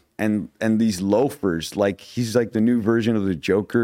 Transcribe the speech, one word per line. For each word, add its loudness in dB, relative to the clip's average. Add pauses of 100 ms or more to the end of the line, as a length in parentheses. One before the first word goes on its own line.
(160)
and, -2 (120)
and 2
these 0
loafers. 0
Like, 0
he's, -4
like, 0
the 0
new 2
version 2
of -2
the -2
Joker 0